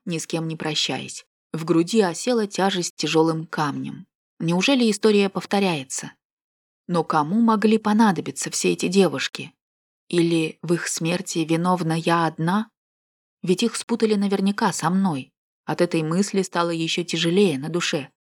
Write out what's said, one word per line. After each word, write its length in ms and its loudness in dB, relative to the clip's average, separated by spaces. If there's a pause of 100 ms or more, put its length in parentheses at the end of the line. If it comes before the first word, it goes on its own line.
ни 100 -4
с 100 -6
кем 220 -4
не 80 -6
прощаясь. 680 -6 (260)
В 140 -8
груди 340 2
осела 460 0
тяжесть 500 -2
тяжёлым 500 2
камнем. 600 -6 (320)
Неужели 520 2
история 380 4
повторяется? 840 -2 (760)
Но 180 0
кому 380 2
могли 340 4
понадобиться 760 2
все 220 0
эти 160 -4
девушки? 640 0 (600)
Или 480 2
в 140 -2
их 140 -2
смерти 500 -4
виновна 560 0
я 320 2
одна? 420 -2 (760)
Ведь 200 0
их 140 -2
спутали 380 0
наверняка 580 0
со 180 -2
мной. 420 0 (320)
От 160 -4
этой 220 0
мысли 400 0
стало 260 -2
ещё 340 -2
тяжелее 560 2
на 120 -8
душе. 400 -4 (200)